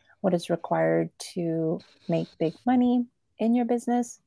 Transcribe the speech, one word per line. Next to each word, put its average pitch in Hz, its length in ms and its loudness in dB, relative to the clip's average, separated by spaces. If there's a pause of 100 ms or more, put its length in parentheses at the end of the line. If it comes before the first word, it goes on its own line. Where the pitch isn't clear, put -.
(220)
what 185 140 2
is 170 160 -2
required 165 580 0 (240)
to 165 460 -2 (280)
make 165 200 -2 (120)
big 160 140 -2 (140)
money 247 400 2 (320)
in 226 160 2
your 247 100 2
business 240 600 -2